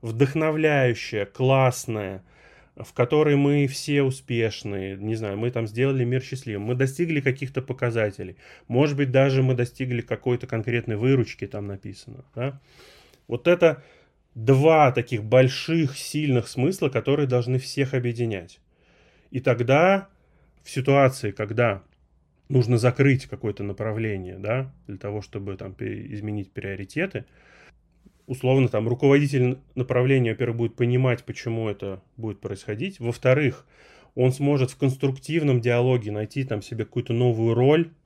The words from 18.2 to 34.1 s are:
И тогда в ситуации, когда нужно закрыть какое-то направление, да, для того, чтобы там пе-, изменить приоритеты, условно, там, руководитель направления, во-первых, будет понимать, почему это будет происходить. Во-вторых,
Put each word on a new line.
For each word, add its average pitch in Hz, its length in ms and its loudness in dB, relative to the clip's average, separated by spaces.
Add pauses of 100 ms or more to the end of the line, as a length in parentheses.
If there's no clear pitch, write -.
И 131 80 -4
тогда 139 680 2 (540)
в - 80 -20
ситуации, 131 640 2
когда 107 500 -2 (680)
нужно 123 300 2
закрыть 127 480 2
какое-то - 380 -8
направление, 101 720 -6
да, 123 340 -4 (140)
для 101 100 -12
того, 104 240 -8
чтобы 98 360 -10
там 95 180 -14
пе-, 104 400 -10
изменить 104 380 -8
приоритеты, 101 720 -8 (1040)
условно, 127 400 2
там, 110 180 -2
руководитель 135 720 2 (160)
направления, 127 580 2
во-первых, 117 240 -2
будет 117 200 -4
понимать, 123 480 2
почему 113 440 -6
это 101 340 -8 (140)
будет 110 240 -8
происходить. 107 600 -8
Во-вторых, 127 640 0 (480)